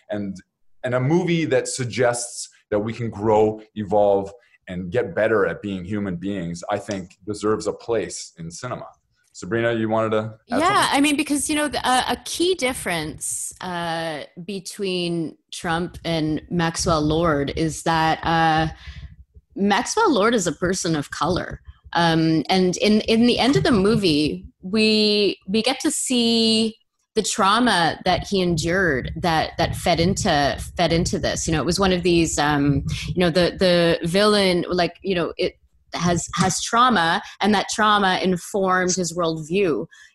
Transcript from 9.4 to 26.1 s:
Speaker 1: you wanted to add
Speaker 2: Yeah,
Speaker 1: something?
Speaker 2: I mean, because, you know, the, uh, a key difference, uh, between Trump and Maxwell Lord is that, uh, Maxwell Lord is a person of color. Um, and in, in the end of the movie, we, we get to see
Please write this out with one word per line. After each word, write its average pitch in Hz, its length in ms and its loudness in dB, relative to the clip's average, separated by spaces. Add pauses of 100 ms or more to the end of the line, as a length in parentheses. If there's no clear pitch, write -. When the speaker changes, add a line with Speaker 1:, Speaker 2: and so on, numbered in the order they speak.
Speaker 1:
you 110 160 -2
wanted 110 220 0
to 110 240 -2 (160)
add 247 80 -2
Speaker 2:
Yeah, 359 240 2
Speaker 1:
something? 262 160 0
Speaker 2:
I - 20 4
mean, 294 160 2
because, 294 320 -2
you 311 60 -2
know, 302 140 -2
the, - 180 -6
uh, 254 220 2
a - 160 -2
key 349 320 0
difference, 180 1040 -6
uh, 165 640 -6 (200)
between 180 920 -4 (160)
Trump 170 520 -4
and 156 460 -2
Maxwell 165 500 0
Lord 151 540 0
is 160 300 -4
that, 160 400 2
uh, 160 420 2 (880)
Maxwell 240 580 2
Lord 226 220 2
is 180 140 0
a 151 40 -2
person 175 440 -2
of 143 160 -4
color. - 480 -4 (320)
Um, 165 560 4
and 185 300 2
in, 208 240 4
in 226 240 4
the 240 120 4
end 247 160 2
of 381 80 4
the 349 80 2
movie, 185 760 2 (160)
we, 214 840 2
we 214 160 0
get 247 180 0
to - 120 0
see 226 840 2 (400)